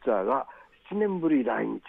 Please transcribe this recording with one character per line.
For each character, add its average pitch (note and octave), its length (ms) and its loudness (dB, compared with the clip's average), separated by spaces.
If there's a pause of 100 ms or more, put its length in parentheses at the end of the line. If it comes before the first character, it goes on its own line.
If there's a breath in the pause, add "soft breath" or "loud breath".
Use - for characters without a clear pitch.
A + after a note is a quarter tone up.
チ C3 60 2
ャ G2+ 120 2
ー - 20 -2
が B2+ 220 0 (440 loud breath)
七 G3 80 -4
年 G3+ 220 0
ぶ E3 80 2
り C#3+ 160 4
来 A2+ 220 0
日 A2+ 220 -6